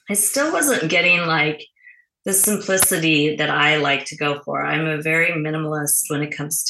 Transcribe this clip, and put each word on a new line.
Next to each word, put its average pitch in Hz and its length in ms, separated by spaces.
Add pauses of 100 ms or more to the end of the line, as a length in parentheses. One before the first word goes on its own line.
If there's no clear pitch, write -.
I 202 60
still 285 380
wasn't 240 380
getting, 175 300
like, 156 420 (600)
the 196 80
simplicity 165 1040
that 147 140
I 151 260
like 139 300
to 151 100
go 147 280
for. 143 200
I'm 151 220
a 151 160
very 165 300
minimalist 151 760
when 147 140
it 147 140
comes 147 340